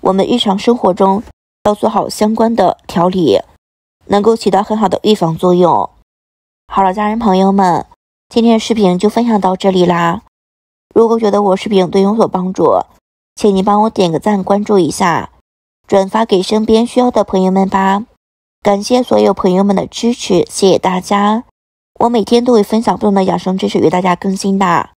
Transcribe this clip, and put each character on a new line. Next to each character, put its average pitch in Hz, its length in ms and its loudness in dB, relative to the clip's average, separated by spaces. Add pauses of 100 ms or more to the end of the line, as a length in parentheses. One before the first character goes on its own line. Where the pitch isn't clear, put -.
我 185 100 0
们 190 140 0
日 240 140 -2
常 202 180 -2
生 240 180 0
活 196 180 0
中 196 280 0 (440)
要 208 100 0
做 - 120 -4
好 214 220 -2
相 214 240 -2
关 226 220 0
的 185 320 0
调 175 200 0
理， 170 320 2 (680)
能 202 140 0
够 226 140 2
起 226 140 -2
到 185 140 0
很 214 120 -4
好 214 140 0
的 - 140 -4
预 214 100 2
防 165 240 -2
作 180 160 0
用。 165 360 2 (800)
好 - 140 -2
了， 190 100 0
家 208 160 -2
人 220 120 -4
朋 196 180 0
友 190 140 2
们， 185 340 0 (420)
今 233 160 0
天 226 160 4
视 226 140 -4
频 190 240 2
就 208 100 0
分 226 200 0
享 214 120 0
到 190 160 0
这 196 140 -2
里 185 160 2
啦。 170 380 -2 (720)
如 226 140 4
果 226 120 0
觉 220 100 0
得 202 120 0
我 190 140 2
视 - 140 -8
频 185 200 2
对 196 120 2
你 196 60 2
有 208 80 0
所 214 120 2
帮 185 240 -4
助， 123 300 2 (540)
请 202 200 0
您 190 80 0
帮 208 200 2
我 220 60 0
点 180 220 -2
个 156 80 -2
赞， 202 240 -2
关 202 220 -2
注 208 140 2
一 160 120 0
下， 170 380 -2 (580)
转 196 220 0
发 220 160 -2
给 190 160 0
身 214 240 -2
边 220 200 2
需 - 140 -2
要 247 120 2
的 214 120 0
朋 190 200 -2
友 185 80 2
们 190 180 0
吧。 196 360 -2 (560)
感 202 220 0
谢 247 200 0
所 214 140 0
有 208 160 2
朋 185 200 0
友 190 100 2
们 202 120 0
的 175 100 -2
支 - 280 -4
持， 180 360 -2
谢 190 220 2
谢 - 80 2
大 185 200 -4
家。 208 440 -2 (560)
我 233 100 2
每 233 160 0
天 240 180 2
都 247 80 0
会 214 120 4
分 220 180 -2
享 240 160 -2
不 - 80 -6
同 202 80 2
的 196 100 2
养 180 140 -2
生 185 200 -4
知 202 120 -4
识 208 80 -4
与 160 120 2
大 180 120 0
家 185 140 0
更 190 200 -4
新 196 220 -2
的。 180 400 -2